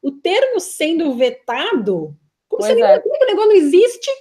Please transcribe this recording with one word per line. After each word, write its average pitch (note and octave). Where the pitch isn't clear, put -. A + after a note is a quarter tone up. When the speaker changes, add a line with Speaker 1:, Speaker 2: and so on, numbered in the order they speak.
Speaker 1:
O C#4
termo A4+
sendo D#4+
vetado, A#3
como -
Speaker 2:
Pois G#4+
Speaker 1:
você A#4
Speaker 2:
é. G4+
Speaker 1:
nem, -
como C5+
é -
que C5+
o B4+
negócio G#4+
não G#4
existe? F#4